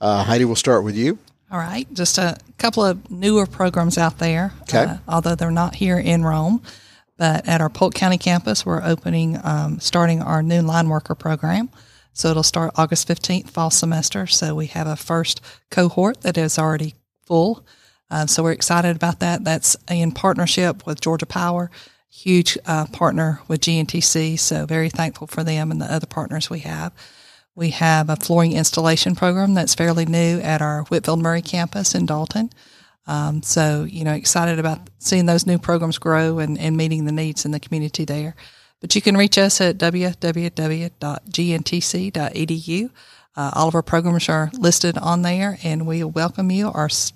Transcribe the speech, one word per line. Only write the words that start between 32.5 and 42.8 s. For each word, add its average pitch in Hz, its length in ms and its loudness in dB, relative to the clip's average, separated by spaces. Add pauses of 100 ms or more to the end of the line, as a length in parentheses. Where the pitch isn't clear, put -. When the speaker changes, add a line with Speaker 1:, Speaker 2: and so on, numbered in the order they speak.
Speaker 2:
Um, 151 360 -2
so, 151 420 2
you 165 200 -8
know, 156 80 0
excited 170 460 0
about 160 200 -2 (200)
seeing 180 280 2
those 170 200 4
new 175 120 2
programs 165 400 0
grow 160 400 2
and, 151 200 -2
and 160 180 0
meeting 160 280 0
the 151 80 -2
needs 156 320 -4
in 147 60 -4
the 151 100 -4
community 156 440 -4
there. 151 320 -6 (440)
But 175 140 -2
you 208 80 2
can 202 140 4
reach 202 220 6
us 196 220 4
at 180 180 2
W 180 320 2 (100)
W 170 300 -2
W 160 480 -2
dot 147 300 -6
G 170 260 0
N 165 80 -2
T 175 180 -2
C 190 300 -2
dot - 260 -4
E 160 100 -2
D 160 80 -2
U. 170 360 -4 (440)